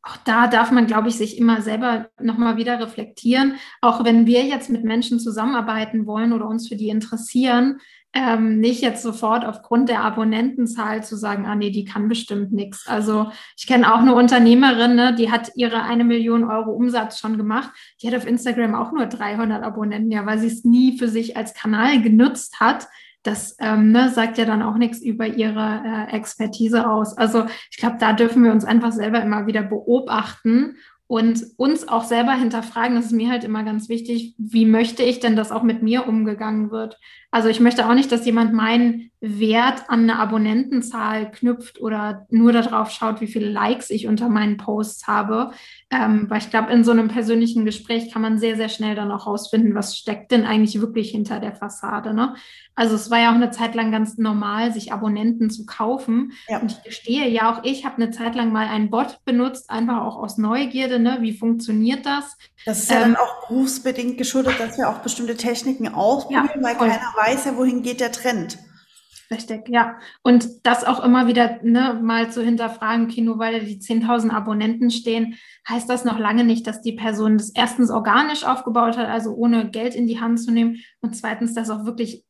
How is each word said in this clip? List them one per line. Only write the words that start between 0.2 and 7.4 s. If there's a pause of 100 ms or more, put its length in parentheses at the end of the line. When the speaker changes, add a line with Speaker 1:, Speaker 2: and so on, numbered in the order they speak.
Speaker 1:
da
darf
man,
glaub
ich,
sich
immer
selber (100)
noch
mal
wieder
reflektieren. (260)
Auch
wenn
wir
jetzt
mit
Menschen
zusammenarbeiten
wollen
oder
uns
für
die
interessieren, (340)